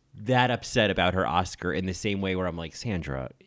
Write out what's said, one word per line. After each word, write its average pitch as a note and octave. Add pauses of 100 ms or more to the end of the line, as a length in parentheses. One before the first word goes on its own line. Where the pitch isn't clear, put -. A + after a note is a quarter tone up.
(160)
that B2
upset A2
about F2+
her F#2
Oscar F2+
in F#2
the F#2
same G2+
way F#2+
where F#2
I'm E2+
like, E2
"Sandra, D2+ (160)